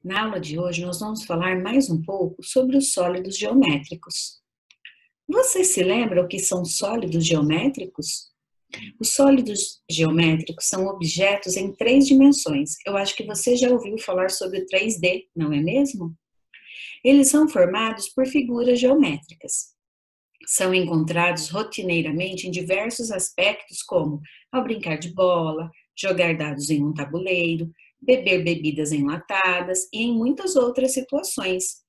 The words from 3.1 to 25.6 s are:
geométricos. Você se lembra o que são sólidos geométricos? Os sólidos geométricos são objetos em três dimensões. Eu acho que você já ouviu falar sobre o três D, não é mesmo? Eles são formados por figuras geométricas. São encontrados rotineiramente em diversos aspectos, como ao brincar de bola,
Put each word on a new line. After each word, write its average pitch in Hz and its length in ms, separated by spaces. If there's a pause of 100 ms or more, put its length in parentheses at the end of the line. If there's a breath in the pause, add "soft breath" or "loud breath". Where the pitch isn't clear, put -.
geométricos. 202 1040 (880 loud breath)
Você 381 360
se 196 180
lembra 196 400
o 180 60
que 190 100
são 180 260
sólidos 175 640
geométricos? 165 1040 (720 loud breath)
Os - 160
sólidos 262 760
geométricos 160 760
são 190 180
objetos 190 720
em 196 160
três 262 320
dimensões. 269 680 (100)
Eu 202 100
acho 196 200
que - 80
você 208 340
já 247 140
ouviu 220 260
falar 185 320
sobre 185 300
o 185 80
três 202 320
D, 180 360
não 156 160
é 147 80
mesmo? 185 560 (880 loud breath)
Eles 269 260
são 302 200
formados 220 600
por 262 180
figuras 240 520
geométricas. - 960 (720)
São 185 300
encontrados 170 720
rotineiramente 180 1000
em 180 40
diversos 196 580
aspectos, 196 720
como 151 400 (300 loud breath)
ao 254 120
brincar 180 360
de 170 120
bola, 165 600 (260 soft breath)